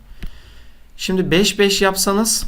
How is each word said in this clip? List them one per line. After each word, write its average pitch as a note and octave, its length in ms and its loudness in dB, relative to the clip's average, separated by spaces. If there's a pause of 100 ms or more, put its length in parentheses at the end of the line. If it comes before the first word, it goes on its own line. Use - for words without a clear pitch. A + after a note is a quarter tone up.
(960)
Şimdi F#3 340 0
beş, G3+ 280 2
beş G3 220 2
yapsanız G3 680 0